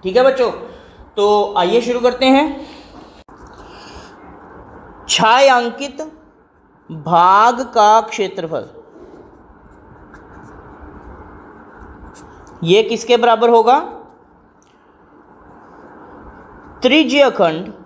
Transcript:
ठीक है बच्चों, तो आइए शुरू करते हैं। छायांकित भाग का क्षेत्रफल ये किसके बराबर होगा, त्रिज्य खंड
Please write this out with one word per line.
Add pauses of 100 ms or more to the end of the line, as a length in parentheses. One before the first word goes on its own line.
ठीक
है
बच्चों,
तो
आइए
शुरू
करते
हैं। (2750)
छायांकित (880)
भाग (140)
का
क्षेत्रफल (4000)
ये
किसके
बराबर
होगा, (3000)
त्रिज्य
खंड (140)